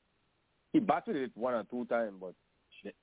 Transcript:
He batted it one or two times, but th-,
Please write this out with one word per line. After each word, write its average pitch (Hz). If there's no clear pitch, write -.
He -
batted 180
it 127
one 123
or 110
two 123
times, 117
but 90
th-, 101